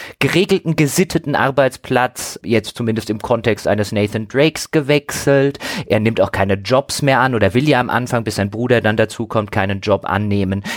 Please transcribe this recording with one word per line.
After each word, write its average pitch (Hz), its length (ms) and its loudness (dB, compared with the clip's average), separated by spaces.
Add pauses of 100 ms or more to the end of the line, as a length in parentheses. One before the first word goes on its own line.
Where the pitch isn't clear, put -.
(200)
geregelten, 170 540 2
gesitteten 156 600 0
Arbeitsplatz, 127 1080 0
jetzt 107 360 -2
zumindest 110 320 -2
im 107 100 -2
Kontext 113 480 -2
eines 104 240 0
Nathan 107 340 -2
Drakes 151 440 0
gewechselt. 139 880 0 (280)
Er 110 140 2
nimmt 107 220 2
auch 98 100 0
keine 98 220 0
Jobs 110 480 0
mehr 131 180 2
an 131 140 2
oder 98 180 2
will 135 160 2
ja 131 100 4
am 123 120 0
Anfang, 120 340 -2
bis 110 120 -4
sein 101 120 0
Bruder 117 320 0
dann 107 160 0
dazu 110 300 -2
kommt, 107 260 -2
keinen 98 300 -2
Job 98 240 0
annehmen, 101 580 0 (120)